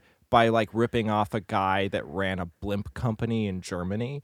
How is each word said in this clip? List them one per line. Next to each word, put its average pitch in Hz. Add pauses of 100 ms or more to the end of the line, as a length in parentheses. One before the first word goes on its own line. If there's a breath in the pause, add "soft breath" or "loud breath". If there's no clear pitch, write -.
(320)
by, 117
like, 113
ripping 113
off 107
a 107
guy 98
that 101
ran 92
a 87
blimp 101
company 113
in 92
Germany. 104